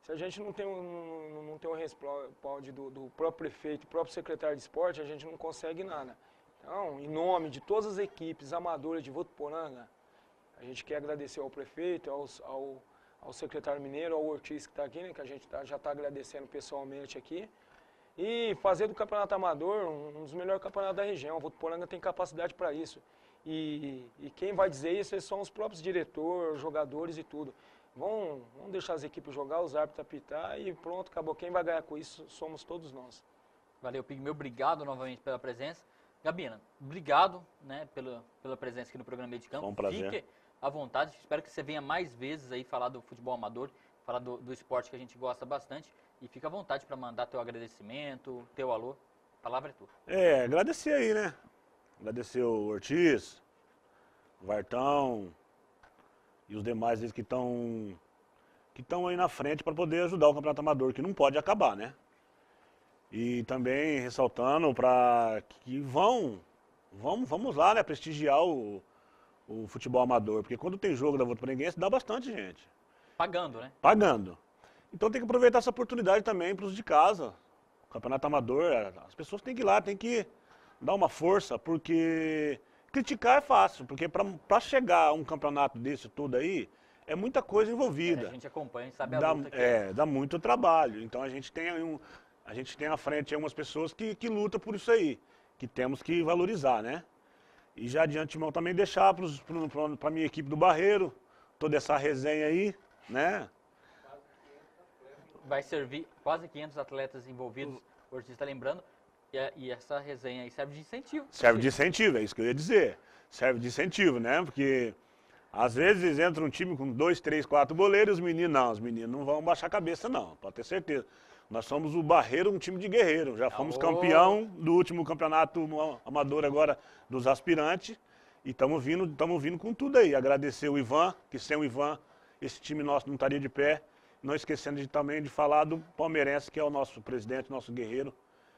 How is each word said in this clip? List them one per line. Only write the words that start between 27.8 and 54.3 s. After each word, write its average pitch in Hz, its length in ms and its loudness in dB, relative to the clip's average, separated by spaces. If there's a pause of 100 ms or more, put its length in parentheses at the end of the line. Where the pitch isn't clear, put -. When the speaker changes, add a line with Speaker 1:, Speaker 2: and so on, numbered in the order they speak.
Speaker 1:
Vão, 170 460 -8 (160)
vão 185 140 -18
deixar 185 240 -6
as 151 100 -8
equipes 147 300 -14
jogar, 143 260 -6
os 147 160 -4
árbitros 151 240 -4
apitar 156 580 -10
e 190 140 -8
pronto, 175 380 -12
acabou. 160 240 -6
Quem 175 160 -12
vai 175 120 2
ganhar 165 200 -2
com 151 160 -12
isso 151 300 -16
somos - 360 -14
todos 165 280 -14
nós. 127 300 -20 (600)
Speaker 2:
Valeu, 127 200 -8
Pigmeu. 139 300 -10
Obrigado 143 520 -4
novamente 131 380 -10
pela 131 160 -6
presença. 131 460 -10 (380)
Gabina, 151 360 -6 (220)
obrigado, 165 640 2 (180)
né, 143 320 -12
pela, 127 300 -12 (180)
pela 131 140 -8
presença 123 320 -10
aqui - 80 -20
no 123 80 -14
programa 123 240 -12
Meio 120 140 -10
de - 60 -20
Campo. 139 160 -8
Speaker 3:
Foi 101 80 -6
um - 20 -8
prazer. 98 360 -6
Speaker 2:
Fique - 140 -8 (380)
à 139 80 -2
vontade. 147 500 -6
Espero - 220 -6
que - 80 -20
você 160 120 -10
venha 147 200 -8
mais 151 320 -6
vezes 131 360 -10
aí 127 140 -8
falar 123 240 -4
do 127 140 -10
futebol 120 320 -10
amador, 120 340 -8 (380)
falar 123 140 -4
do, 123 180 -10
do 123 140 -14
esporte 123 360 -6
que - 80 -16
a - 20 -14
gente 123 200 -20
gosta 123 260 -6
bastante. 139 480 -12 (300)
E 127 60 -18
fica 131 180 -14
à 151 40 -6
vontade 165 360 -8
pra 139 100 -12
mandar 123 300 -8
teu 131 120 -10
agradecimento, 120 1160 -12
teu 131 180 -4
alô. 117 200 -4 (480)
A - 20 -20
palavra 127 260 -6
é 135 60 -16
tua. 98 140 -20 (180)
Speaker 3:
É, 170 380 4
agradecer 226 500 0
aí, 233 180 2
né? 208 220 -2 (680)
Agradecer 113 420 -6
o 110 260 0
Ortiz, 135 720 2 (1000)